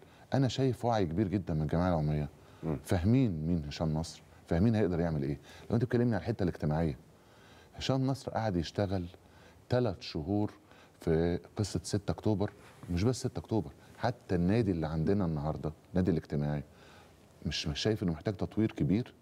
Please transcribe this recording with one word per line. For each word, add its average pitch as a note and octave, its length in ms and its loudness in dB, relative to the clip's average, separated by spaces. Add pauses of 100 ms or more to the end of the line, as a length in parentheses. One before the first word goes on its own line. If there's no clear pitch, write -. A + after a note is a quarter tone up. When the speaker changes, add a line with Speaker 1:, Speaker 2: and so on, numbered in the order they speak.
(340)
Speaker 1:
انا C3 140 4
شايف C3 360 0
وعي A2+ 220 2
كبير F2 220 0
جدًا F2 260 -2
من D#2 80 0
الجمعيه E2+ 260 2
العموميه، D2+ 400 0 (340)
Speaker 2:
مم. C#2+ 220 -2
Speaker 1:
فاهمين G2 640 2
مين E2 200 0
هشام D#2 280 -2
نصر، - 280 -4 (240)
فاهمين G2+ 280 4
هيقدر F2+ 260 2
يعمل D#2+ 220 0
ايه؟ C#2 160 -2 (320)
لو A2 60 2
انت A#2+ 80 2
بتكلمني A#2+ 300 2
على F#2 60 0
الحته A2 220 -2
الاجتماعيه، D#2 540 0 (800)
هشام C3 320 0
نصر C3 240 -4
قعد G#2+ 260 -2
يشتغل F2+ 500 -2 (640)
ثلاث A#2+ 300 0
شهور G2+ 520 -2 (480)
في E2+ 380 2 (180)
قصه F#2+ 260 -2
ستة - 300 -2
اكتوبر، G#2 400 -2 (380)
مش F2 120 0
بس A#2+ 180 2
ستة - 180 -6
اكتوبر، G2 320 -2 (280)
حتى - 360 -2
النادي G2 360 4
اللي D#2+ 160 0
عندنا E2 380 2
النهارده، D2+ 480 -2 (200)
النادي F#2 180 2
الاجتماعي، D2 520 0 (840)
مش، - 220 -4
مش D2 120 -4
شايف A2 220 0
انه F2 100 0
محتاج G2 240 -4
تطوير G#2+ 360 0
كبير؟ A#2 500 0